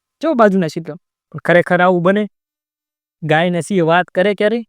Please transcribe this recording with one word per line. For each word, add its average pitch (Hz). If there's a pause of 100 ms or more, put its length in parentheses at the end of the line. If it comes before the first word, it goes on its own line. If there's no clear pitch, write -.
(220)
જો 311
બાજુના 196
ચિત્ર. 160 (360)
પણ 147
ખરેખર 175
આવું 180
બને? 202 (960)
ગાય 160
ને 175
સિંહ 180
વાત 170
કરે 196
ક્યારેય? 214